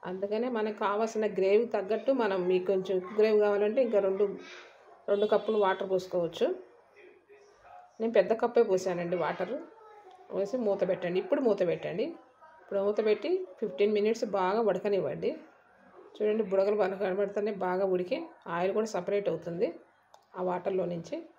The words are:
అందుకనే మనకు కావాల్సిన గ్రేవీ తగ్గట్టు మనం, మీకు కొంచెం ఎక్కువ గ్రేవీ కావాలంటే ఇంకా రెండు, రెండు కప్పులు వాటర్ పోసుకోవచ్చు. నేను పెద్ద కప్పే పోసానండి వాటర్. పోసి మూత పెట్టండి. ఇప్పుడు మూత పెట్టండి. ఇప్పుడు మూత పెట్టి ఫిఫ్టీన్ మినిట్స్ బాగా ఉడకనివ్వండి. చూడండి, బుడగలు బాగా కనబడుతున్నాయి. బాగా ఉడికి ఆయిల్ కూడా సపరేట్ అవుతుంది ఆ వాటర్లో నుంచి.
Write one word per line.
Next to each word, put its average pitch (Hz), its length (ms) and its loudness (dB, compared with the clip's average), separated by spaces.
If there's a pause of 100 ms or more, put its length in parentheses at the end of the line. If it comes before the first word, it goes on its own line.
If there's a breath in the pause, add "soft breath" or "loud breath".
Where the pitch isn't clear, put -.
అందుకనే 202 440 -4
మనకు 214 300 -2
కావాల్సిన 214 460 0
గ్రేవీ 196 400 4
తగ్గట్టు 220 460 -2
మనం, 196 360 0
మీకు 185 180 2
కొంచెం 190 320 0
ఎక్కువ 208 200 -4
గ్రేవీ 214 220 6
కావాలంటే 208 420 2
ఇంకా 226 180 4
రెండు, 190 380 0 (720 loud breath)
రెండు 202 160 2
కప్పులు 214 320 2
వాటర్ 190 320 2
పోసుకోవచ్చు. 180 680 0 (1500)
నేను 226 120 -2
పెద్ద 220 200 6
కప్పే 233 300 4
పోసానండి 180 520 0
వాటర్. 180 460 -4 (720)
పోసి 196 240 -2
మూత 196 300 0
పెట్టండి. 180 320 0
ఇప్పుడు 285 220 0
మూత 214 260 2
పెట్టండి. 160 360 -4 (580)
ఇప్పుడు 196 180 -4
మూత 214 260 0
పెట్టి 294 420 0 (120)
ఫిఫ్టీన్ 208 340 0
మినిట్స్ 220 320 2
బాగా 196 360 0
ఉడకనివ్వండి. 185 760 0 (840)
చూడండి, 214 220 2
బుడగలు 196 320 2
బాగా 196 200 0
కనబడుతున్నాయి. 196 640 -2
బాగా 185 280 0
ఉడికి 185 420 -2 (200)
ఆయిల్ 180 260 -2
కూడా 220 120 0
సపరేట్ 202 440 -2
అవుతుంది 170 440 -4 (640)
ఆ 180 40 -6
వాటర్లో 180 440 -2
నుంచి. 175 420 -8 (120)